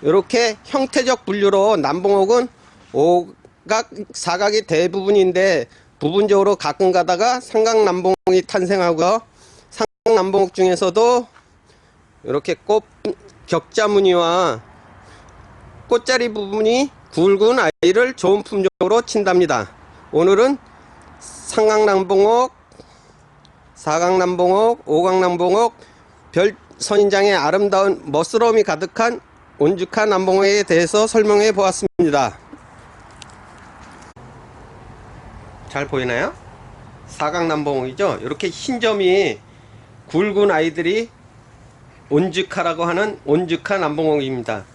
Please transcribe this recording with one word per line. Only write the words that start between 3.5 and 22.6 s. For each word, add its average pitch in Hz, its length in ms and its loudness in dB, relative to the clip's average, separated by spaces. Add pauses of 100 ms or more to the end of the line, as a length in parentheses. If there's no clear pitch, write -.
사각이 185 540 -2
대부분인데, 185 1000 0 (320)
부분적으로 196 580 0
가끔 185 360 -2
가다가 185 480 0
삼각 220 440 0
남봉옥이 185 640 0
탄생하고요. 185 760 0 (480)
삼각 - 440 -2
남봉옥 190 380 0
중에서도 196 760 0 (1000)
이렇게 139 320 -4 (100)
꽃, 214 180 0 (640)
격자 208 420 -2
무늬와 175 720 2 (1300)
꽃자리 240 440 -2
부분이 214 580 -2 (220)
굵은 196 460 2
아이를 208 560 0
좋은 196 280 0
품종으로 196 640 -2
친답니다. 180 640 0 (420)
오늘은 196 460 2 (920)
삼각 214 340 2
남봉옥, 202 680 2 (1200)